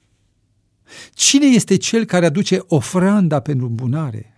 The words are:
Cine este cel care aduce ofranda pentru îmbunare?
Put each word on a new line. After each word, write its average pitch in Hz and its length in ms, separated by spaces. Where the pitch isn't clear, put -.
Cine - 340
este 214 300
cel 226 280
care 175 220
aduce 190 400
ofranda 175 720
pentru 131 260
îmbunare? 120 720